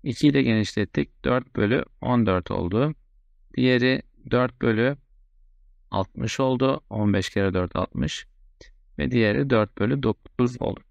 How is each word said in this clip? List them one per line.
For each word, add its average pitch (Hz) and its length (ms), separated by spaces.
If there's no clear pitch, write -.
İki 135 240
ile 143 160
genişlettik. 107 800
Dört 127 300
bölü 113 300
on 120 240
dört 92 260
oldu. 98 440
Diğeri 127 440
dört 123 300
bölü 120 360
altmış - 480
oldu. 131 500
On 104 240
beş 98 160
kere 98 240
dört, 90 220
altmış. - 520
Ve 139 120
diğeri 123 380
dört 110 280
bölü 131 260
dokuz 120 580
oldu. 104 180